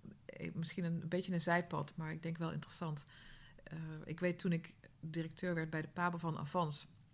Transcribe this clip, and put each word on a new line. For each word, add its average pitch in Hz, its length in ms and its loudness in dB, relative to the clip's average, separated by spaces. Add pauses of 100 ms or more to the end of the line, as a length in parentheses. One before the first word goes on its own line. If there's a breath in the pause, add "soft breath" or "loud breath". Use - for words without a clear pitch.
(260)
Eh, - 280 -6
misschien 175 300 0
een, 170 180 2
een 165 80 -4
beetje 180 240 2
een 170 80 6
zijpad, 170 540 4
maar 160 160 -4
ik 160 120 -6
denk 165 140 -2
wel 165 140 0
interessant. 156 540 -4 (580 loud breath)
Eh, - 140 -10 (280)
ik 165 140 -4
weet 175 200 4
toen 185 120 4
ik 165 240 0 (240)
directeur 160 560 -2
werd 160 140 0
bij 156 120 0
de 156 60 -4
pabo 175 300 0
van 165 200 0
Avans, 151 500 2 (260)